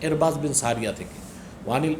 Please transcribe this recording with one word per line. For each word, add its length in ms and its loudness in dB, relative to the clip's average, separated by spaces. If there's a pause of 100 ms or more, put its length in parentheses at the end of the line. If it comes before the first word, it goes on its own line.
এরবাজ 360 4
বিন 140 0
সারিয়া 400 2
থেকে। 380 -10 (360)
ওয়ানিল 340 2